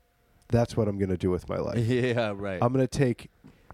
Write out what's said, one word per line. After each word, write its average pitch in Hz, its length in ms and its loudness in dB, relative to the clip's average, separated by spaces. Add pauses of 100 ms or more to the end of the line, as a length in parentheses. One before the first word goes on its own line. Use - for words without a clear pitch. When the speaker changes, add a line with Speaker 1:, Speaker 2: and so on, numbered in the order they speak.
(500)
Speaker 1:
That's 117 260 2
what 110 120 2
I'm 101 100 -4
gonna 92 180 0
do 92 140 0
with 87 180 -2
my 98 100 -4
life." 90 200 -2
Speaker 2:
<laughs> 117 100 0
Yeah, 120 480 0
right. 98 240 -6
Speaker 1:
I'm 120 140 2
gonna 131 140 2
take 127 420 -2 (440)